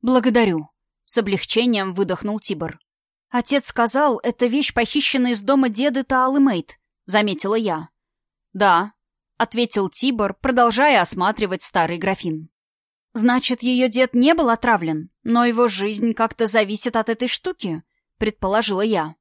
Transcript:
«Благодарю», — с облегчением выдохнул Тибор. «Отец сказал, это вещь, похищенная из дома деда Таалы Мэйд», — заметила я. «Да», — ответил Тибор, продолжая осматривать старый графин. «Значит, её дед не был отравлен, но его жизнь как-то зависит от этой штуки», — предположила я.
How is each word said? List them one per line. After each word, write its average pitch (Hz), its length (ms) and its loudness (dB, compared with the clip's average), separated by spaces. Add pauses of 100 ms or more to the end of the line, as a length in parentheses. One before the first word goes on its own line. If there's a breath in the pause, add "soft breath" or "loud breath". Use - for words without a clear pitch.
«Благодарю», — 226 680 2 (360)
с - 140 -2
облегчением 202 760 -2
выдохнул 202 440 -4
Тибор. 170 400 -6 (580)
«Отец 262 300 0
сказал, 254 560 0
это 247 240 -2
вещь, 262 260 0
похищенная 247 600 0
из 208 100 -2
дома 254 260 2
деда 247 360 0
Таалы 262 340 0
Мэйд», — 247 400 0 (280)
заметила 208 500 0
я. 170 320 -4 (640)
«Да», — 190 400 2 (460)
ответил 226 500 -2
Тибор, 214 520 -2
продолжая 247 600 4
осматривать 185 640 -2
старый 170 340 0
графин. 165 500 -4 (640)
«Значит, 240 520 0
её 254 240 2
дед 247 260 0
не 262 200 4
был 311 160 2
отравлен, 175 600 -2 (140)
но 240 200 2
его 240 220 2
жизнь 208 480 -2
как-то 226 320 -2
зависит 214 480 0
от 226 140 -2
этой 226 180 -4
штуки», — 190 560 -6 (360)
предположила 208 640 -2
я. 175 380 -2